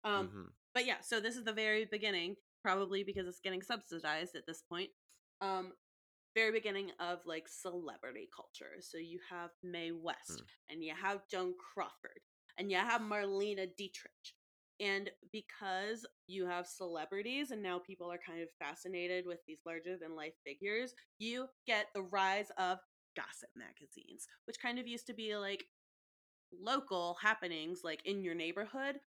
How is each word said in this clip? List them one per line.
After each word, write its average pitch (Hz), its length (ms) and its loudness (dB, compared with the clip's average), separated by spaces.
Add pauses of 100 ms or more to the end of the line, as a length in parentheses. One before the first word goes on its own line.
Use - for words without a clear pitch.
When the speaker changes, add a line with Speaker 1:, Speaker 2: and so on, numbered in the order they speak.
Speaker 1:
Um, 311 260 4
Speaker 2:
Mm-hmm. 196 200 -8 (260)
Speaker 1:
but 247 100 6
yeah, 247 160 2
so 226 200 2
this 233 160 0
is 240 80 -6
the 220 80 2
very 214 320 4
beginning, 202 520 0 (260)
probably 196 420 4
because 190 240 0
it's 180 120 -10
getting 190 220 0
subsidized 170 720 -2
at - 120 -8
this 160 160 -8
point. 175 280 -4 (500)
Um, 190 340 0 (600)
very 220 160 8
beginning 202 480 2
of, 175 280 0
like, 160 200 -4
celebrity 147 880 -6
culture. - 460 -14
So 165 180 -10
you 170 220 -6 (100)
have 175 200 -6 (120)
Mae 170 300 -2
West, 165 500 -4
Speaker 2:
Mm. - 40 -16 (240)
Speaker 1:
and 160 140 -4
you 156 100 -2
have 196 340 0
Joan 185 280 0
Crawford, - 680 -6 (340)
and 196 160 0
you 180 60 6
have 226 240 6
Marlene 202 760 2
Dietrich. - 580 -10 (460)
And 202 320 2 (180)
because 208 760 -2 (220)
you 185 200 0
have 175 200 0
celebrities 202 840 -2
and 214 100 -4
now 180 160 2
people 180 320 -6
are 175 80 -4
kind 165 220 -6
of 165 80 -4 (100)
fascinated 180 680 -2
with 175 200 -6
these 156 180 -10
larger 165 320 -4
than 165 200 -8
life 160 180 -6 (100)
figures, 208 500 0 (240)
you 240 300 -2 (180)
get 208 280 4
the 196 80 0
rise 190 540 4
of 185 240 4 (340)
gossip - 400 -6
magazines, - 720 -14 (200)
which 233 120 -6
kind 247 220 0
of 247 80 -6
used 233 180 -6
to 233 80 -6
be, 214 220 0
like, 196 300 -2 (840)
local 185 720 2
happenings, 175 640 2
like, 156 220 -2
in 196 160 2
your 170 120 0
neighborhood. 214 720 -2